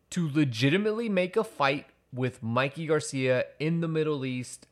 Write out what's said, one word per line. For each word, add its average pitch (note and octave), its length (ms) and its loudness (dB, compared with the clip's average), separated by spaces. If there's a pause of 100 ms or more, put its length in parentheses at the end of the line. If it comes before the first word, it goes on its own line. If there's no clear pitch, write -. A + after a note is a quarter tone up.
(120)
to E3+ 180 0
legitimately D#3 800 2
make F#3 260 0
a A3 80 4
fight C#3+ 440 0 (260)
with B2 300 -4
Mikey C3 420 0
Garcia C3+ 600 0 (140)
in E3 220 0
the E3 60 -2
Middle D#3 380 -2
East, B2+ 460 -8